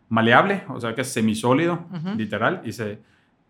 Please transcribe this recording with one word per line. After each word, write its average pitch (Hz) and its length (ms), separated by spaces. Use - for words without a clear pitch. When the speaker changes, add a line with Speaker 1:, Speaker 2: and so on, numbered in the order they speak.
Speaker 1:
maleable, 127 600
o 123 100
sea, 117 140
que 127 80
es 127 100
semisólido, 127 800
Speaker 2:
Ujú. 180 240
Speaker 1:
literal, 202 480
y 110 80
se 104 280